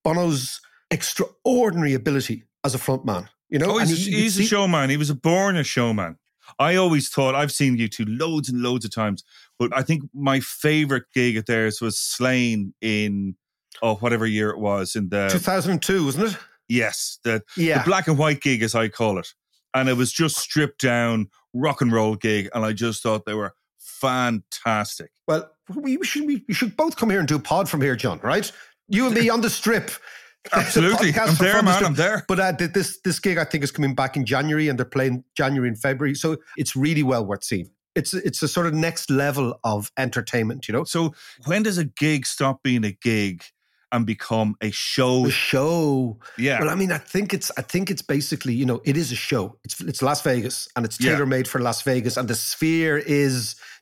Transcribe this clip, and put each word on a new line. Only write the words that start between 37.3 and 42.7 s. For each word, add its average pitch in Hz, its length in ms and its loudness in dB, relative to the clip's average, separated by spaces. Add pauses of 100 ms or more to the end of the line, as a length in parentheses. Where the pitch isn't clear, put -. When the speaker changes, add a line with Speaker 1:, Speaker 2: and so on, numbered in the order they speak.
Speaker 1:
seeing. 92 260 -6 (240)
It's, 170 200 -2
it's 185 280 -4
a 156 60 0
sort 175 180 0
of 156 80 0
next 160 360 -2
level 139 540 0
of 104 340 -2
entertainment, 120 680 -2
you 107 40 -4
know? 143 120 0
Speaker 2:
So 165 300 -2 (320)
when 196 180 0
does 208 140 0
a 165 60 0
gig 147 420 0
stop 135 360 -2
being 123 220 2